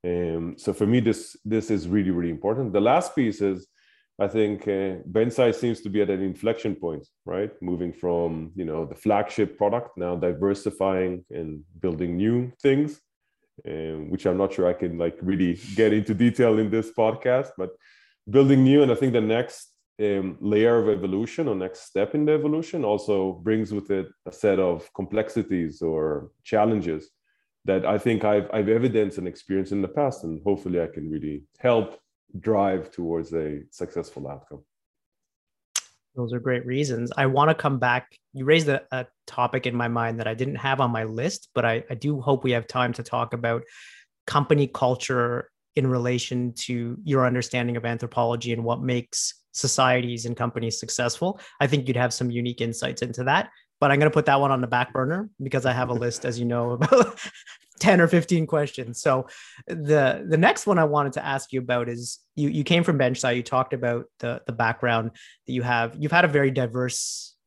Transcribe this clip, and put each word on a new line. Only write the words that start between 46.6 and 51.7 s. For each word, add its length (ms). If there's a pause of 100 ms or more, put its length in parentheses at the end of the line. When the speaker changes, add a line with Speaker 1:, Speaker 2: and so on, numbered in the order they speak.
Speaker 2:
your 220
understanding 500
of 80
anthropology 680
and 120
what 180
makes 600 (100)
societies 760
and 100
companies 440
successful. 600 (200)
I 60
think 200